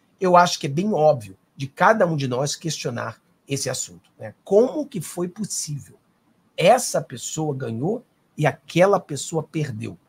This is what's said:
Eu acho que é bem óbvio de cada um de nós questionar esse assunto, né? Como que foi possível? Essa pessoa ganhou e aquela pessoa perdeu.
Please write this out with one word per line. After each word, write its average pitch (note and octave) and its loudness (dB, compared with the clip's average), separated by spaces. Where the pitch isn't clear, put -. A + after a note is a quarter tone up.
Eu F3+ 4
acho F3 6
que E3 -6
é - -2
bem F#3 0
óbvio C#3+ 2
de C#3 -8
cada G3 4
um E3 0
de C#3 -2
nós B2+ -2
questionar A#2 -8
esse C3+ -4
assunto, - -10
né? A2 -14
Como C4 2
que A#3 -8
foi F3 -6
possível? D3+ -10
Essa - 4
pessoa D3 -8
ganhou C3 -6
e D3+ 0
aquela F3+ 2
pessoa D#3 -8
perdeu. A2+ -8